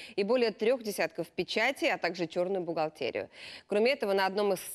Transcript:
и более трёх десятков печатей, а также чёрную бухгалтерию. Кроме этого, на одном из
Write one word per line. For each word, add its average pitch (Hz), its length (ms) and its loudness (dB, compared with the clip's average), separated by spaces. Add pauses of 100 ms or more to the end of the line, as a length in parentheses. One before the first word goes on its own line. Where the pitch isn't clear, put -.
(160)
и 202 80 0
более 233 260 4
трёх 240 320 0
десятков 185 460 -4
печатей, 233 640 0
а 180 40 0
также 175 300 -2
чёрную 180 380 0
бухгалтерию. 156 640 -4 (400)
Кроме 233 320 2
этого, 202 140 0
на 196 100 4
одном 190 300 2
из 175 60 -2 (140)